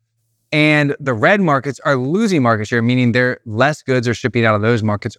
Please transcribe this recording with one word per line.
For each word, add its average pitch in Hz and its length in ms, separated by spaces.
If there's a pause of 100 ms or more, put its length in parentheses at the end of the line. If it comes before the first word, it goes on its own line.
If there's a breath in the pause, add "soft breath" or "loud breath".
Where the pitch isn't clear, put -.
(520)
And 151 480
the 135 140
red 165 260
markets 139 440
are 147 120
losing 170 460
market 113 260
share, 117 140
meaning 123 300
they're, 123 340
less 123 360
goods 127 260
are 120 60
shipping 117 300
out 110 100
of 104 80
those 113 200
markets 107 360